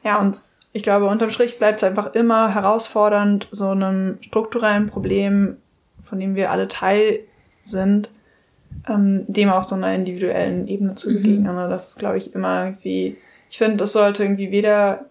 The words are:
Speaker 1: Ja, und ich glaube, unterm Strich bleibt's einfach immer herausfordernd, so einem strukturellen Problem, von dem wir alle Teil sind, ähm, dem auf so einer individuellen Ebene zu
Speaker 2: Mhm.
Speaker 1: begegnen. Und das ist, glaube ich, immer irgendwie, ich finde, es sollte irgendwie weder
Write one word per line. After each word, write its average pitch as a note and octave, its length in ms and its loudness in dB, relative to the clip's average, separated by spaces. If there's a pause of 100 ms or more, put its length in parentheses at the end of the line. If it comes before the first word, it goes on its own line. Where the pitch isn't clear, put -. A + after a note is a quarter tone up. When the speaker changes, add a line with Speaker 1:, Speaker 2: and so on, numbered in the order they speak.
Speaker 1:
Ja, G#3 180 0
und G3 200 0 (320)
ich G#3 100 -8
glaube, G3+ 240 2
unterm A3 220 0
Strich A#3+ 280 0
bleibt's G#3+ 260 2
einfach G3 320 -2
immer A3+ 380 2
herausfordernd, G#3 960 2
so G3 180 -4
einem F#3+ 520 -2
strukturellen G#3+ 680 0
Problem, G3 680 0 (460)
von F#3+ 160 -10
dem F#3+ 160 -4
wir F#3+ 160 0
alle F#3 180 -2
Teil G#3 500 2 (440)
sind, G3+ 460 0 (800)
ähm, G3 400 2
dem G3+ 220 2
auf F#3 160 2
so F#3+ 100 -6
einer F#3+ 180 -2
individuellen F#3 760 -2
Ebene G3 280 -2
zu - 140 -4
Speaker 2:
Mhm. G#3+ 60 2
Speaker 1:
begegnen. G3+ 420 2
Und F3+ 120 -4
das F#3 200 -6
ist, - 100 -20
glaube F#3+ 180 -2
ich, - 160 -8
immer F#3 320 -2
irgendwie, F#3+ 520 -6 (320)
ich - 80 -20
finde, A3 260 0
es G3+ 80 -4
sollte G#3 320 2
irgendwie G3 280 -2
weder G3+ 600 2